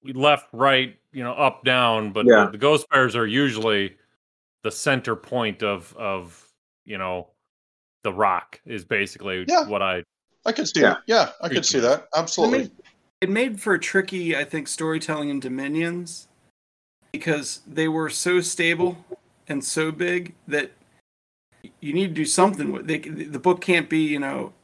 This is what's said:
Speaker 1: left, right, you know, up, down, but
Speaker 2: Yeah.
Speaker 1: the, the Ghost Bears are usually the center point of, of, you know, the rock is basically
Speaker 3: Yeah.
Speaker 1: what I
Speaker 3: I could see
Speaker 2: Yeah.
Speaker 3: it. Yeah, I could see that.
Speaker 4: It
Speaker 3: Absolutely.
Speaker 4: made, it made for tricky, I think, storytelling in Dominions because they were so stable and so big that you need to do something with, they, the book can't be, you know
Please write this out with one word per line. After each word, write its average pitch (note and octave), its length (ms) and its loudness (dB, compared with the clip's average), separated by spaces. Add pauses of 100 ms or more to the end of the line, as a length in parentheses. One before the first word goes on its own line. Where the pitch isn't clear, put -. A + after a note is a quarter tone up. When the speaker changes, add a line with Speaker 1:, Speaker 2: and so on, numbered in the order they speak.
Speaker 1:
left, C#3 480 2
right, C3 440 2 (140)
you C3 120 -10
know, A#2+ 100 -6
up, C3+ 320 0
down, A#2 480 2
but G#2+ 120 0
Speaker 2:
Yeah. A2 200 10
Speaker 1:
the, F#2 60 -6
the G#2 60 -14
Ghost D3 320 2
Bears B2+ 260 4
are A2+ 120 0
usually A2 720 0 (680)
the A2 80 -4
center B2 440 -2
point A2+ 460 -6
of, G2+ 360 -4
of, F#2+ 500 -8 (380)
you G#2 120 -12
know, F2+ 300 -6 (760)
the G2+ 100 -4
rock F#2+ 520 0
is G2+ 200 -10
basically G2 600 -4
Speaker 3:
Yeah. E4 200 2
Speaker 1:
what G#2 140 -2
I F#2 220 -2 (420)
Speaker 3:
I A2+ 60 0
could - 160 -4
see D#3 140 0
Speaker 2:
Yeah. G2 120 6
Speaker 3:
it. - 120 -2
Yeah, G#3+ 240 4 (120)
I E3+ 80 -6
could D3 160 0
see C#3 140 2
that. B2+ 240 2
Speaker 4:
It - 120 -20
Speaker 3:
Absolutely. E3+ 440 2
Speaker 4:
made, A3+ 120 -6 (500)
it F#3 80 0
made A3 320 -2
for F#3+ 160 2
tricky, F3+ 580 -2
I C#3+ 80 -2
think, D3 240 -6
storytelling D#3+ 640 -4
in C#3 100 -4
Dominions D#3 880 -6 (840)
because - 540 -4
they D#3+ 200 -2
were D#3 220 -2
so F3+ 320 0
stable E3+ 560 -2 (500)
and C#3 160 -6
so D#3 280 -2
big F3 420 -4 (140)
that D3 240 -4 (1080)
you C#3+ 140 -8
need F#3+ 140 0
to E3 60 -6
do D3+ 120 -2
something D3+ 480 2
with, C3 140 -8
they, D#3 120 -2
the D3+ 400 -10
book F3+ 220 2
can't E3+ 280 0
be, D#3+ 100 0
you D3 200 0
know C3+ 320 -6 (120)